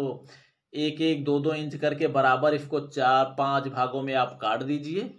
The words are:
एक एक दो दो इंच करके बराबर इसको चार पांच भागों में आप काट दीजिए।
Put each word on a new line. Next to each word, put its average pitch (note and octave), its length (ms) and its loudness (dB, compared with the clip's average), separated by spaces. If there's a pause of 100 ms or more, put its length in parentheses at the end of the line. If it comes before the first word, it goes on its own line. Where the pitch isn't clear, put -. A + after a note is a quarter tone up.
(720)
एक D3+ 280 -4
एक D#3 220 2
दो C#3+ 160 2
दो D#3 140 0
इंच D3+ 220 -6
करके D3+ 320 0
बराबर C3+ 460 4
इसको D3 260 -2
चार C3+ 580 2
पांच C#3 300 0
भागों B2+ 340 -2
में C3+ 120 -4
आप B2+ 280 0
काट A2+ 220 -2
दीजिए। D3 560 -4